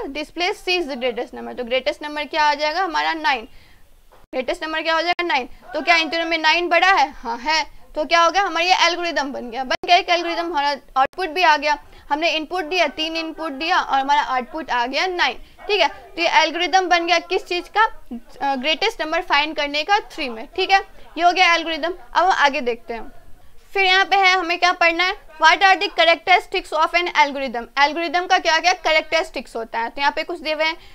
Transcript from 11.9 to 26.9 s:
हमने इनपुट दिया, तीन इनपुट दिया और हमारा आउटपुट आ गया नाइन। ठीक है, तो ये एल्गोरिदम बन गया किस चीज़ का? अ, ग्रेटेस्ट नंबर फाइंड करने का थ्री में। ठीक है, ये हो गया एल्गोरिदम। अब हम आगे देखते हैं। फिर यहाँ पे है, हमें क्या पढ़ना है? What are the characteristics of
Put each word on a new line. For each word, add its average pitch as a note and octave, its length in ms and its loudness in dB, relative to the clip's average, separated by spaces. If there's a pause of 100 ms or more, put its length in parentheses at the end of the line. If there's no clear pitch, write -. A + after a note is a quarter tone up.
हमने C#4+ 180 0
इनपुट D#4+ 340 -4
दिया, E4+ 220 0
तीन D#4+ 300 -6
इनपुट D#4+ 360 -8
दिया D#4+ 280 0
और C4+ 200 0
हमारा C#4+ 200 2
आउटपुट C4 500 -4
आ A#3+ 160 0
गया C#4+ 200 -2
नाइन। E4+ 300 0
ठीक - 440 -4
है, - 80 4
तो - 340 -10
ये E4+ 60 0
एल्गोरिदम E4 580 2
बन E4+ 200 2
गया E4+ 120 2
किस F4+ 280 -4
चीज़ F4 180 -4 (140)
का? A4 60 6 (580)
अ, C4+ 140 0
ग्रेटेस्ट D#4+ 460 -2
नंबर D#4+ 200 -2
फाइंड D#4 340 0
करने D4 260 -2
का G4+ 160 2
थ्री E4 300 -8
में। A3 280 -10
ठीक F#4 140 -2
है, G4 100 6 (380)
ये E4 60 0
हो F4 80 6
गया F4+ 220 4
एल्गोरिदम। E4 400 -2 (200)
अब D#4+ 100 4
हम F#4 60 4
आगे C#4+ 300 2
देखते A#3 340 -6
हैं। A3 180 -12 (600)
फिर G4 100 2
यहाँ F#4+ 200 4
पे F#4+ 120 2
है, F#4+ 220 4
हमें E4+ 200 -2
क्या F4 140 4
पढ़ना E4+ 320 0
है? F#4+ 120 -2 (260)
What E4+ 200 6
are F#4+ 200 4
the G4+ 60 -2
characteristics F4 840 2
of E4 220 0